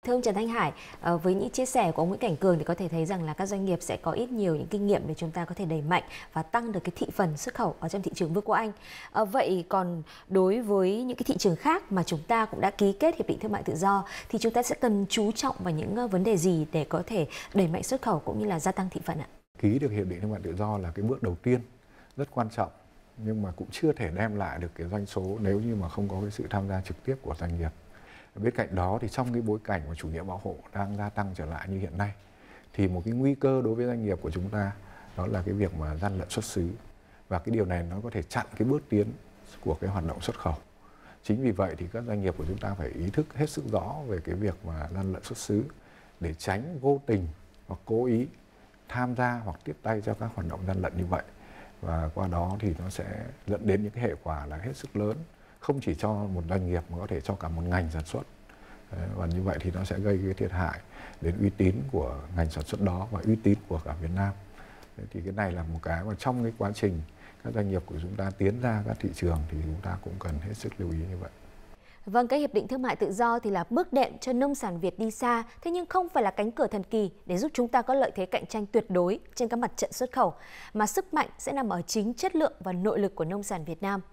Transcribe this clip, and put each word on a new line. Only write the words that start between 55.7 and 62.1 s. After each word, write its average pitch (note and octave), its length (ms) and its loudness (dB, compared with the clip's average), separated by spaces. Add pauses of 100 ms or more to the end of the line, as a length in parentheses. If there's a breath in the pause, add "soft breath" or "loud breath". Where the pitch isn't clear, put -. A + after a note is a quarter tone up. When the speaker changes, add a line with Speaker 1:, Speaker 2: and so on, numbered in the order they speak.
Speaker 2:
chỉ F2 140 0
cho G#2+ 180 0
một G2 360 -2
doanh F#2 180 2
nghiệp F2 220 2
mà E2+ 80 -6
có F2+ 100 -6
thể - 140 -4
cho G2+ 140 -2
cả E2 140 -6
một E2 120 -2
ngành F2 300 0
sản D#2+ 140 -4
xuất. - 160 -6 (680 loud breath)
Đấy, F2 240 -4
và F#2 100 -2
như E2+ 160 0
vậy F#2 200 0
thì F#2 100 -2
nó F#2 120 -2
sẽ - 160 -2
gây G2+ 240 4
cái F#2+ 100 0
thiệt G2+ 180 -2
hại F2 280 0 (420 loud breath)
đến E2+ 200 2
uy G2+ 80 6
tín F#2+ 260 6 (160)
của C#2+ 280 0 (160)